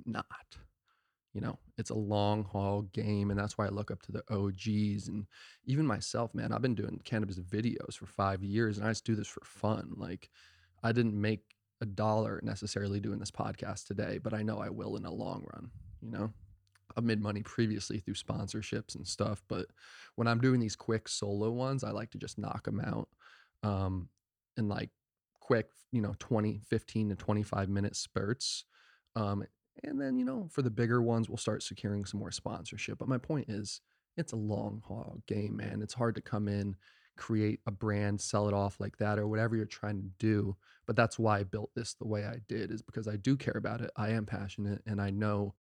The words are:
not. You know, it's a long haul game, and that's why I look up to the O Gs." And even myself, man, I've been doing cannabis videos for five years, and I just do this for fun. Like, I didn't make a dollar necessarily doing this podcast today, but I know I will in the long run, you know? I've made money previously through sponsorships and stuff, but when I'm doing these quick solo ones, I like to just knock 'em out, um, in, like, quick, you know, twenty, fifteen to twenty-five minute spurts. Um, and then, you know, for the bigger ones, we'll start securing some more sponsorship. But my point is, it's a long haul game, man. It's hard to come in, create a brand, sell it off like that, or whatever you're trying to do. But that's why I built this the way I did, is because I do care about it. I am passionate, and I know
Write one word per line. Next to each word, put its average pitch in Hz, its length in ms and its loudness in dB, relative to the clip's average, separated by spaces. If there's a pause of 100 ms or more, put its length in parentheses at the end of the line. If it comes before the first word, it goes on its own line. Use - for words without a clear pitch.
not. 110 200 -4 (1080)
You 104 80 -4
know, - 180 -4 (180)
it's 110 120 -4
a 113 60 0
long 104 500 4
haul 98 380 0
game, 104 460 2
and 101 80 2
that's 101 200 0
why 104 80 4
I 98 40 0
look 101 220 -4
up 92 120 -8
to - 100 -10
the - 160 -4
O 101 220 2
Gs." 104 580 0
And 104 180 -4 (380)
even 143 200 2
myself, 117 480 0
man, 117 200 0
I've 110 80 0
been 123 140 4
doing 101 280 -4
cannabis 98 360 0
videos 104 560 -2
for - 100 -14
five 98 380 2
years, 104 340 2
and 107 100 0
I 113 40 4
just 107 140 -2
do 113 100 4
this 107 120 -4
for - 160 -14
fun. - 540 -2
Like, 92 320 -8 (520)
I 117 120 4
didn't 113 260 4
make 104 380 0 (240)
a 113 40 -2
dollar 107 560 2
necessarily 101 600 -2
doing 101 180 -2
this 104 120 -8
podcast 104 560 -6
today, 104 300 -2
but 107 160 -4
I 107 100 0
know 107 160 -2
I 104 100 -6
will 95 260 -4
in 104 80 -6
the 87 80 -6
long - 420 -6
run, 120 180 -14 (300)
you 113 80 -10
know? 110 240 -2 (640)
I've 117 80 0
made 110 180 4
money 104 220 0
previously 107 560 0
through 101 160 -4
sponsorships 107 800 -4
and - 120 -8
stuff, 104 400 -2
but - 200 -4 (480)
when 117 120 2
I'm 117 140 4
doing 127 180 8
these 110 160 0
quick - 320 0
solo 104 440 0
ones, 131 320 0
I - 80 -2
like 107 200 -4
to - 60 -10
just - 200 -8
knock 107 300 -4
'em 101 120 0
out, 110 300 -2 (520)
um, 95 480 0 (480)
in, 110 100 2
like, 110 220 -2 (500)
quick, 113 300 4 (220)
you 120 100 2
know, 104 160 0
twenty, 107 420 2
fifteen 110 500 0
to 98 60 0
twenty-five 104 540 2
minute 101 260 0
spurts. - 720 -2 (500)
Um, 101 300 2 (380)
and 139 160 -2
then, 135 180 0
you 127 80 2
know, 220 240 -4
for - 120 -2
the 123 80 4
bigger 117 320 4
ones, 113 280 4
we'll 117 80 -6
start - 260 0
securing 101 420 -2
some 101 140 -4
more 95 120 -6
sponsorship. - 680 -6
But - 100 -4
my 127 100 2
point 135 320 -4
is, 104 320 -6 (340)
it's 160 180 -4
a 113 40 -2
long 104 480 -2
haul 110 420 -10
game, 104 300 -2
man. 104 240 -4
It's 104 120 -6
hard 117 220 2
to 107 60 -6
come 104 260 0
in, 101 280 0 (400)
create 107 500 2
a 110 60 -2
brand, 104 500 2
sell 104 260 2
it 101 60 4
off 101 260 2
like 101 180 -6
that, 104 220 2
or 104 80 0
whatever 110 280 2
you're 110 100 2
trying 104 360 -4
to 98 80 -6 (100)
do. 101 380 4 (280)
But 113 100 0
that's 113 240 6
why 107 200 6
I 101 40 2
built 104 320 -4
this 110 180 -4
the - 140 -8
way 104 180 0
I 113 220 -6
did, 104 240 -2
is 113 100 -4
because 110 260 -6
I 107 100 -2
do 131 200 4
care - 200 0
about 113 240 -2
it. - 140 -6
I 107 140 0
am 113 160 2
passionate, 101 600 -4
and 101 160 0
I 101 80 2
know 101 520 0